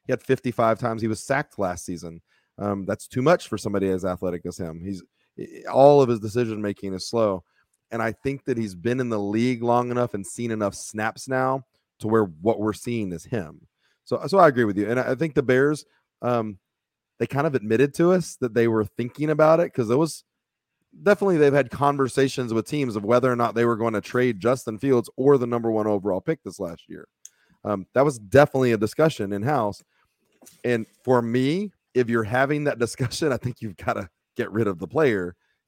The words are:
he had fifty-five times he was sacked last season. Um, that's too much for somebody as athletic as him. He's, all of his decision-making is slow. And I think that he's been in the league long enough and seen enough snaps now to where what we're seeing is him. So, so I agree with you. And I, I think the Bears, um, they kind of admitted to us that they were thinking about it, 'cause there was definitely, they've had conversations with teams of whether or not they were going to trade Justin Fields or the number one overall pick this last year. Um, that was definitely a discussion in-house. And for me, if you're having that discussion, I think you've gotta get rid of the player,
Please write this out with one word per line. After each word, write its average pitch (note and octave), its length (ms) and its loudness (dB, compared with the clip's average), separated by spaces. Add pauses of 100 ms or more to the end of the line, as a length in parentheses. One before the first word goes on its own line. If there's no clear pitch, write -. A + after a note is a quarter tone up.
he C3 100 -4
had A#2+ 80 -2
fifty-five A#2 600 0
times A2+ 200 -4
he A2+ 80 -2
was A2 140 -4
sacked C3+ 380 -6
last F2+ 260 -4
season. E2+ 340 -12 (380)
Um, G2 280 -4
that's G2+ 200 -6
too B2+ 160 -4
much E3+ 240 2
for A2 100 -6
somebody G2 320 -2
as F#2 160 -2
athletic F2+ 420 -4
as F2 120 -10
him. E2 240 -10
He's, F#2+ 200 -10 (680)
all C#3 320 8
of B2 60 4
his A#2 100 2
decision-making G#2 760 -4
is F#2 140 -8
slow. G#2 380 0 (460)
And A2+ 120 -4
I A2+ 100 -2
think C3+ 320 -8
that B2+ 140 -4
he's G#2 160 -6
been A#2+ 260 -2
in B2 80 -4
the A2 100 -2
league A2+ 440 -2
long A#2+ 280 2
enough B2 220 -2
and G2 140 -10
seen A#2+ 240 -8
enough G#2+ 240 -4
snaps - 540 -8
now C3 340 -2 (380)
to A2 80 -6
where A2 160 4
what F#2 340 -2
we're G#2 140 -2
seeing A2 400 -6
is D#2+ 120 -12
him. D#2 420 -10 (380)
So, B2 220 -4
so F3+ 120 2
I E3+ 100 8
agree B2 160 4
with G2+ 120 0
you. G2+ 140 0
And B2 100 0
I, A#2+ 120 -2
I - 20 0
think C#3+ 200 -4
the D3 80 2
Bears, C3+ 420 2 (360)
um, A2+ 380 -4 (600)
they A#2 80 0
kind C#3+ 200 -2
of D3 80 -2
admitted A2+ 400 0
to E3+ 160 2
us F#3 300 0
that A#2+ 120 -4
they A#2 140 2
were A2 180 2
thinking B2+ 460 -6
about D#3 300 4
it, E3+ 120 -2
'cause A#2 160 -2
there A#2 80 2
was D#3 280 -2 (800)
definitely, G3 360 2
they've C#3+ 140 6
had C3+ 180 2
conversations C3+ 800 0
with A2+ 140 0
teams C3 300 -4
of G#2 80 -4
whether B2 260 4
or A#2+ 60 0
not A#2 180 0
they A#2 100 2
were A#2 120 2
going A2 180 -2
to G#2 60 -2
trade B2 400 0
Justin A2+ 380 -2
Fields C3 380 2
or C#3 220 4
the A#2+ 80 -2
number A#2 240 -2
one A2 160 0
overall G2 340 0
pick D#3+ 220 -6
this - 180 -12
last E2+ 280 -10
year. D2+ 180 -18 (580)
Um, G2+ 300 -4
that C3 100 4
was C#3 140 0
definitely B2+ 540 4
a A2 60 2
discussion A2 540 0
in-house. G#2+ 500 -2 (800)
And A#2 220 -2 (180)
for B2 180 4
me, C3+ 500 -2 (220)
if B2 140 2
you're A#2 160 0
having C#3 400 0
that A#2+ 140 -2
discussion, B2+ 540 -2
I A#2+ 40 0
think - 240 -8
you've G#2 160 -12
gotta G#2 320 -6 (280)
get A2+ 140 -4
rid G#2 160 0
of F#2+ 120 -2
the E2+ 100 -10
player, G#2 480 0 (320)